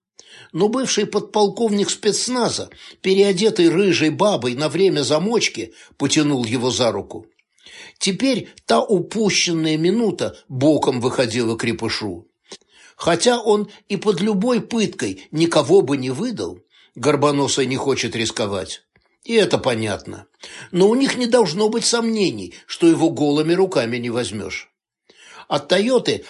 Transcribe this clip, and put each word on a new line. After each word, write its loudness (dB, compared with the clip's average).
Но 2
бывший -2
подполковник 0
спецназа, -2
переодетый 4
рыжей 2
бабой 0
на -2
время 2
замочки, -2
потянул 0
его -2
за 0
руку. -10
Теперь -2
та 2
упущенная 0
минута 0
боком 2
выходила 0
Крепышу. -6
Хотя 2
он 0
и -2
под -2
любой 0
пыткой -4
никого 4
бы 0
не -6
выдал, -8
Горбоносый 0
не -2
хочет -2
рисковать. -4
И -4
это 4
понятно. -4
Но 4
у 4
них 0
не 0
должно 2
быть -2
сомнений, -2
что 0
его 4
голыми 0
руками 0
не -6
возьмешь. -6
От -4
«Тойоты» 0